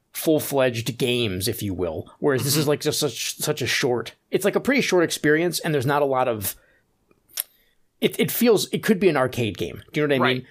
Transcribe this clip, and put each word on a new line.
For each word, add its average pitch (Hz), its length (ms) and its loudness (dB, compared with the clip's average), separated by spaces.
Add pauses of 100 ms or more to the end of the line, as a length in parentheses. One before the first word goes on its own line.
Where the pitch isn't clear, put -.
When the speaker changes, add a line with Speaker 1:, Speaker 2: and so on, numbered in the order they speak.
(140)
Speaker 1:
full-fledged 131 840 0
games, 120 500 0
if 107 140 -4
you 101 120 -4
will. 87 360 -4 (100)
Whereas 131 260 0
this 139 100 0
is, 156 80 2
Speaker 2:
Mm-hmm. 139 60 0
Speaker 1:
like, 147 120 0
just 147 180 -2
such, 123 380 -4
such 151 240 -4
a 117 60 -2
short, 123 480 -2 (160)
it's, - 140 -2
like, 196 100 2
a 196 60 2
pretty 262 200 2
short 180 220 4
experience, 160 560 0
and 165 140 -2
there's 131 120 0
not 143 160 2
a 143 40 2
lot 127 220 0
of, 107 280 -4 (1500)
it, - 180 0
it - 120 2
feels, 226 420 4
it 190 100 -4
could 202 160 2
be 185 100 4
an 147 80 2
arcade 123 400 -2
game. - 240 -8 (100)
Do 151 100 -2
you 151 60 2
know 143 80 4
what 127 60 2
I - 20 4
Speaker 2:
Right. 131 140 2
Speaker 1:
mean? 131 140 -10